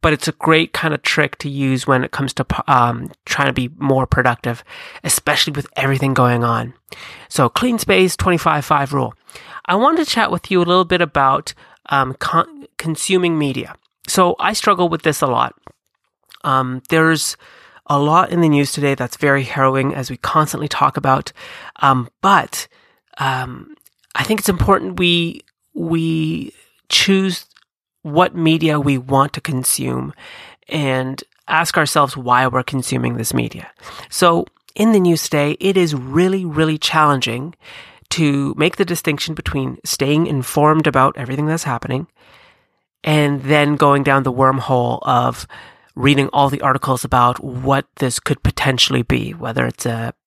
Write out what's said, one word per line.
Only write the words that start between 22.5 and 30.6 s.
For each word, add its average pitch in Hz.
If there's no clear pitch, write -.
um, 131
I -
think 220
it's -
important 185
we, 170
we 165
choose 190
what 160
media 160
we 143
want 135
to -
consume 127